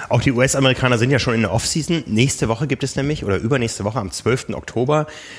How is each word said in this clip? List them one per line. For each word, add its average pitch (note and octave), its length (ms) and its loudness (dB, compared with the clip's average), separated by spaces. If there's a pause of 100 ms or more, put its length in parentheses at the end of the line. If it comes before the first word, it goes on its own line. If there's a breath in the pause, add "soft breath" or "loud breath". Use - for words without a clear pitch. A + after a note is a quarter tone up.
auch A#2+ 140 4
die C#3 100 4
U-S-Amerikaner B2+ 640 2
sind A#2+ 140 2
ja C#3 80 4
schon A#2+ 160 0
in A2+ 80 2
der F#2 100 0
Offseason. D3+ 540 0
Nächste B2 420 2
Woche A2+ 180 0
gibt C3 180 -2
es - 120 -6
nämlich, C#3+ 280 -2
oder G2 120 0
übernächste A#2 480 -2
Woche G#2+ 140 -2
am G#2 120 -6
zwölften - 440 -2
Oktober, D3 520 0 (320 loud breath)